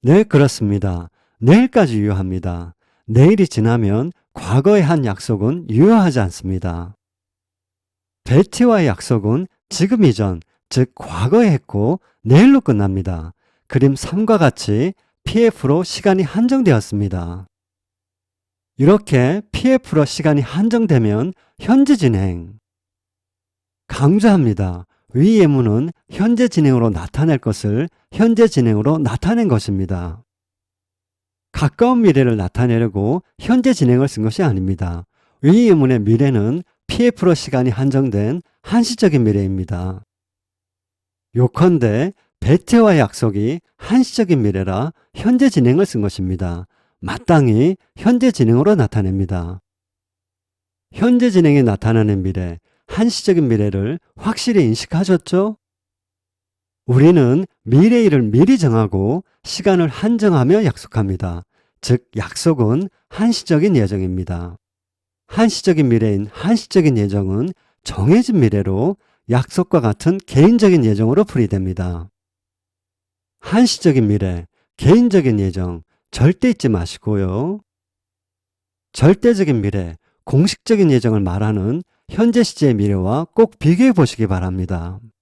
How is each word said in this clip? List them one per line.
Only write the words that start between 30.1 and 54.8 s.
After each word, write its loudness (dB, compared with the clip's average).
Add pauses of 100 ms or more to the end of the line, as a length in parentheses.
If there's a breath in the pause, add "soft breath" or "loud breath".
가까운 0
미래를 2
나타내려고 -2 (160)
현재 0
진행을 2
쓴 -6
것이 -2
아닙니다. -4 (360)
위 4
예문의 2
미래는 0 (240)
피에프로 0
시간이 -2
한정된 -2 (200)
한시적인 0
미래입니다. -4 (1300)
요컨대 0 (300)
베티와의 2
약속이 -2 (160)
한시적인 0
미래라 -2 (220)
현재 0
진행을 2
쓴 -6
것입니다. -6 (320)
마땅히 0 (180)
현재 0
진행으로 2
나타냅니다. -4 (1300)
현재 2
진행이 4
나타나는 0
미래, -6 (280)
한시적인 0
미래를 -2 (160)
확실히 -2
인식하셨죠? -2 (1300)